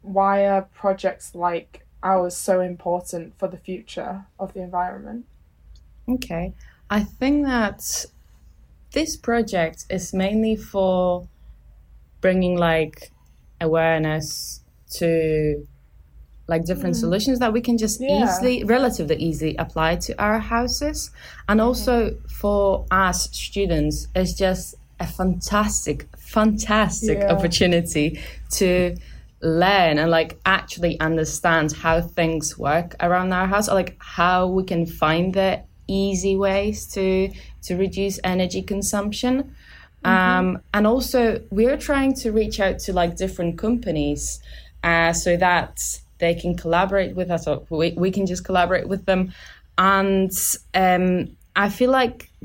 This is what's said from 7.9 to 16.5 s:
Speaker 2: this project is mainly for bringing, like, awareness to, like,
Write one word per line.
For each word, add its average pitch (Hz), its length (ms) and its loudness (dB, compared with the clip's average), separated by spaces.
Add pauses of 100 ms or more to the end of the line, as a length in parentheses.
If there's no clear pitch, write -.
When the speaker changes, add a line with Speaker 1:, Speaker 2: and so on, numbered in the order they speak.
Speaker 2:
this 311 240 -2
project 220 720 -2
is 185 240 -6
mainly 214 420 0
for 185 720 0 (960)
bringing, 185 360 2
like, 160 540 0 (480)
awareness 160 1000 0 (320)
to, 156 720 0 (800)
like, 165 160 0